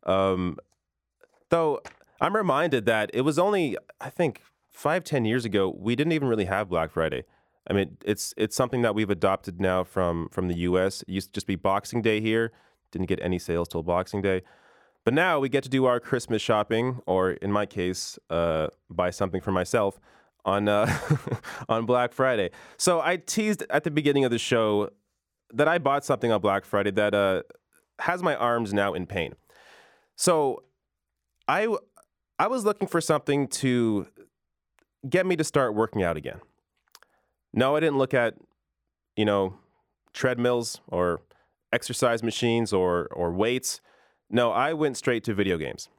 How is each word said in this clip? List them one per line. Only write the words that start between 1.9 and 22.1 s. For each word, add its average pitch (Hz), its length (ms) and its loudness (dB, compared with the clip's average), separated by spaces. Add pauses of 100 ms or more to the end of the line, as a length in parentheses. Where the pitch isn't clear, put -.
I'm 190 140 0
reminded 151 500 0
that 110 280 2
it 123 80 0
was 143 160 0
only, 180 400 0 (220)
I 139 100 -12
think, 143 320 -2 (300)
five, 165 320 -2
ten 131 220 0
years 117 180 0
ago, 98 340 0
we 113 180 -2
didn't 156 180 0
even 139 140 0
really 110 180 2
have 95 240 -2
Black 82 220 -2
Friday. 76 340 -2 (440)
I - 40 0
mean, 98 320 0
it's, - 320 -2
it's 104 180 -2
something 127 280 0
that 107 120 2
we've 107 140 0
adopted 95 500 -2
now 92 240 2
from, 85 460 -2
from 92 180 -4
the 87 120 -2
U 90 200 2
S. 95 220 -2
It - 80 -16
used 95 180 -6
to - 60 -20
just - 140 -8
be 98 80 -2
Boxing 101 460 -2
Day 107 200 2
here. 113 320 0 (380)
Didn't 87 160 -4
get 90 140 -2
any 90 180 -2
sales 85 280 -2
till 82 160 -6
Boxing 90 380 -2
Day. 95 200 0 (640)
But 120 100 2
now 165 260 2
we 135 100 -2
get 135 140 0
to 131 60 -14
do 131 160 2
our 123 140 4
Christmas 117 420 -2
shopping, 113 640 0
or 92 260 2
in 98 200 -4
my 104 140 0
case, 92 520 -6 (120)
uh, 82 380 0 (220)
buy 90 200 0
something 92 320 -4
for 101 100 -4
myself 95 480 0 (460)
on, 104 240 2
uh, 107 280 2 (360)
<laughs> - 360 -12
on 113 160 0
Black 123 280 2